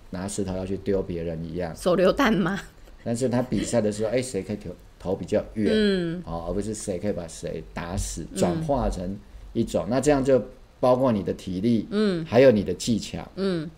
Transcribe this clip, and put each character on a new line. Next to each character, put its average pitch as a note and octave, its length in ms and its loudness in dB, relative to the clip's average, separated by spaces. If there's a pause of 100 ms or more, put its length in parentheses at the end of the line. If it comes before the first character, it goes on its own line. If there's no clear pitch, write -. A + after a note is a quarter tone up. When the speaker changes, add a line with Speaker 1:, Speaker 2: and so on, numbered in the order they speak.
Speaker 1:
拿 F#2 180 -6
石 G2+ 160 -4
头 F#2 140 -4
要 F#2 80 -4
去 G2 120 -4
丢 F#2+ 240 0
别 E2+ 220 -4
人 E2 220 -4
一 D#2+ 100 -8
样。 E2+ 200 -4
Speaker 2:
手 - 200 2
榴 F#3 160 4
弹 A3+ 220 2
吗？ F#3 260 0 (440)
Speaker 1:
但 A#2 120 -2
是 A#2+ 140 0
他 B2 120 2
比 G#2 220 -2
赛 A#2+ 160 0
的 G#2+ 120 2
时 G#2 120 -4
候， G#2+ 60 0
哎， B2 120 0
谁 G2 200 -4
可 G2 120 -6
以 - 20 -4
投， F#2+ 140 -10 (300)
投 F2+ 160 -2
比 F2+ 80 -8
较 F#2+ 200 0 (100)
远， G#2+ 180 2
Speaker 2:
嗯。 F#3 540 2
Speaker 1:
哦， E2 220 -6
而 F2+ 60 -2
不 G2 60 -2
是 G#2+ 140 -4
谁 G2+ 240 -4
可 F#2 100 -4
以 G2+ 60 0
把 E2+ 140 -6
谁 E2 360 -8 (100)
打 F2 220 -6
死， - 360 -4
Speaker 2:
嗯。 - 60 -6
Speaker 1:
转 F#3 260 2
化 C3 260 0
成 F#2 280 -6 (360)
一 A2+ 100 2
种， F#2+ 240 0
那 B2+ 140 2
这 D3 100 4
样 C3+ 120 4
就 B2+ 200 6 (360)
包 B2+ 160 6
括 B2+ 160 4
你 G2+ 120 2
的 E2+ 100 -2
体 F#2 280 -4
力， A2 300 2
Speaker 2:
嗯。 G3 340 0
Speaker 1:
还 A2 160 6
有 C#3 100 10
你 G#2 120 4
的 F2+ 100 -2
技 G#2+ 260 0
巧， - 360 -8
Speaker 2:
嗯。 F3 420 -2